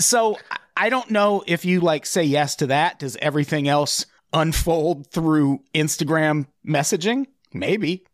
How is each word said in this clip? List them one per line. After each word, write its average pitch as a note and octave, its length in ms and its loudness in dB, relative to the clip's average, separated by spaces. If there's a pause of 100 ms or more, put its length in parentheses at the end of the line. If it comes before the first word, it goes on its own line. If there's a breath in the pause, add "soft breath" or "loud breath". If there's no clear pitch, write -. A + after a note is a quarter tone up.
So A3+ 380 2 (120)
I, - 60 -8 (200)
I G3+ 120 0
don't B3+ 220 -2
know G3+ 360 2
if E3+ 180 -2
you, F3+ 160 2
like, D#3+ 240 2
say F3 200 0
yes C#3+ 320 0
to D3+ 120 0
that, D3+ 300 0
does B2+ 240 -10
everything D3 460 0
else D3 380 0 (260 soft breath)
unfold D#3+ 800 0
through D3+ 480 2 (120)
Instagram D3+ 760 0 (200)
messaging? F3+ 600 0 (260)
Maybe. F#3 600 -2